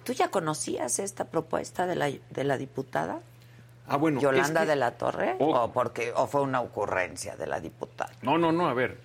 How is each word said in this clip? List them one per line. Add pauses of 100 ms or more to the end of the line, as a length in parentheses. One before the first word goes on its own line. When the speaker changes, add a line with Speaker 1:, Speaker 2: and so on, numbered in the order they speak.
Speaker 1:
¿tú
ya
conocías
esta
propuesta
de
la,
de
la
diputada? (680)
Speaker 2:
Ah,
bueno,
Speaker 1:
¿Yolanda
Speaker 2:
es
que
Speaker 1:
de
la
Torre?
Speaker 2:
Ojo.
Speaker 1:
¿O
porque,
o
fue
una
ocurrencia
de
la
diputada? (100)
Speaker 2:
No,
no,
no,
a
ver,